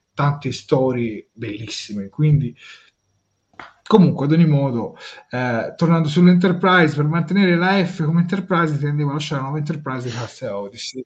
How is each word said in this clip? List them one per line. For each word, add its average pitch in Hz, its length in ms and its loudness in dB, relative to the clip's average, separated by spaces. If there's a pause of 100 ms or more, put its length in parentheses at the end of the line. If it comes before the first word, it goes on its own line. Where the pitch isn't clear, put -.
(120)
tante 143 400 -4
storie 123 800 -2
bellissime, 104 760 -12
quindi - 460 0 (1300)
comunque, 160 380 4
ad 147 80 0
ogni 165 140 6
modo, 139 500 0 (340)
eh, 123 460 -4
tornando 165 320 2
sull'Enterprise, 180 880 4
per 147 80 0
mantenere 175 520 2
la 185 280 2
F 165 200 -4
come 165 160 2
Enterprise 170 580 0
tendeva 147 320 -2
a 139 40 -4
lasciare 151 260 -4
la 135 80 -6
nuova 151 100 -6
Enterprise 139 500 -8
di 113 60 -8
classe 120 340 -10
Odyssey. 101 580 -10